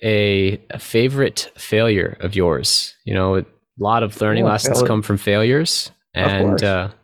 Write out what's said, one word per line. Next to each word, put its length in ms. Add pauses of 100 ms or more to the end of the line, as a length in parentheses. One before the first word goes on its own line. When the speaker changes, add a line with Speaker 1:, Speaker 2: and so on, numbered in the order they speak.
Speaker 1:
a, 580 (100)
a 80
favorite 800
failure 640
of 140
yours. 600 (100)
You 100
know, 220
a 80 (340)
lot 240
of 180
learning 240
Speaker 2:
Oh, 40
Speaker 1:
lessons 300
Speaker 2:
fail-, 80
Speaker 1:
come 160
from 160
failures. 720 (240)
Speaker 2:
Of 120
Speaker 1:
And, 240
Speaker 2:
course. 120
Speaker 1:
uh, 280 (140)